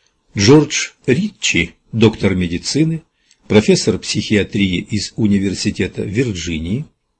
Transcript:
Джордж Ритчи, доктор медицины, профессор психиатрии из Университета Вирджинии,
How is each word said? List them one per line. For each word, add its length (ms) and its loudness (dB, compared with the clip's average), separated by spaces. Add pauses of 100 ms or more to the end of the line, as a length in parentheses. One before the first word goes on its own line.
(360)
Джордж 540 4 (140)
Ритчи, 680 -2 (160)
доктор 460 2
медицины, 680 -2 (460)
профессор 500 2
психиатрии 800 -2
из 380 -6
Университета 880 -2
Вирджинии, 800 -4 (360)